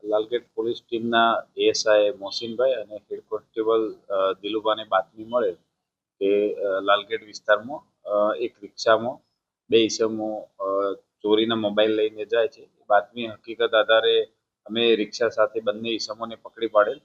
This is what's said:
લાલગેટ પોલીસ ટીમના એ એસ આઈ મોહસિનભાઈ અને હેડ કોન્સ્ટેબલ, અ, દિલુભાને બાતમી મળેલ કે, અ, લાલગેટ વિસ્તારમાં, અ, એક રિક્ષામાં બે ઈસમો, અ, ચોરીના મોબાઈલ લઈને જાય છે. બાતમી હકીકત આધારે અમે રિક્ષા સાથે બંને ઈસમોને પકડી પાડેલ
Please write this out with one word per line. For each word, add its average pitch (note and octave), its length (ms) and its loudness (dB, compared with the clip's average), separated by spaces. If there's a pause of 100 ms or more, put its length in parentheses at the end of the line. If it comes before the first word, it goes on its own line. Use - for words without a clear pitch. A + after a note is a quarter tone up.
લાલગેટ A2 400 -2 (120)
પોલીસ A2+ 200 -2 (140)
ટીમના A#2 520 0 (140)
એ G2+ 120 2
એસ G#2+ 200 -2
આઈ G#2 220 6
મોહસિનભાઈ A2+ 640 -4
અને G#2+ 240 -8
હેડ G2+ 320 -12
કોન્સ્ટેબલ, A2 640 -2 (200)
અ, F#2+ 180 0
દિલુભાને G#2+ 520 -4
બાતમી G#2+ 400 -2
મળેલ A2+ 300 -2 (640)
કે, G2+ 340 2
અ, G2 260 -4
લાલગેટ G2+ 460 -2
વિસ્તારમાં, G#2+ 840 -6
અ, G#2 300 2
એક A#2+ 220 -6
રિક્ષામાં A2+ 560 0 (520)
બે A2+ 80 6
ઈસમો, A2 720 -2 (120)
અ, G2 340 -2
ચોરીના G#2+ 600 0
મોબાઈલ G#2+ 360 0
લઈને G#2+ 340 -2
જાય A2+ 240 0
છે. - 200 -14 (220)
બાતમી A2+ 360 0
હકીકત A2+ 480 -4
આધારે A2+ 480 4 (440)
અમે A#2 300 2
રિક્ષા G#2+ 320 -2
સાથે A2 320 0
બંને A2 280 -4
ઈસમોને A2+ 460 -8
પકડી A2+ 320 -8
પાડેલ G#2+ 380 2